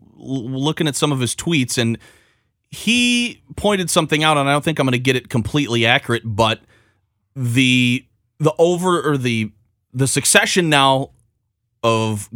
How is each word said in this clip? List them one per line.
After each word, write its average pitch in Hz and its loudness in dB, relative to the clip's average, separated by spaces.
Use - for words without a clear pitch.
looking 131 -4
at 139 -2
some 147 2
of 135 -2
his 120 -2
tweets, 143 -2
and 117 0
he 240 -2
pointed 196 -2
something 156 0
out, 156 4
and 139 0
I - 2
don't 143 0
think 160 -2
I'm 143 0
gonna 127 0
get 127 0
it 127 -8
completely 120 0
accurate, 120 0
but 110 0
the, 127 0
the 151 0
over, 175 2
or 143 0
the, 117 -2
the 131 0
succession 180 2
now 135 2
of 110 -2